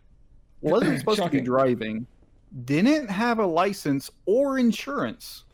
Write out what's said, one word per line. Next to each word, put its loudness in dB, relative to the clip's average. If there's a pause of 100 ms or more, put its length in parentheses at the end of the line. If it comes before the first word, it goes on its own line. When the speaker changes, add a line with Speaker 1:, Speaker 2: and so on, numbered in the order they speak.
(600)
Speaker 1:
Wasn't 2
Speaker 2:
<clears throat> -
Speaker 1:
supposed 0
to 0
be 0
Speaker 2:
Shocking. -4
Speaker 1:
driving. 0 (560)
Didn't 2
have 0
a 2
license 0 (160)
or 2
insurance. -2 (100)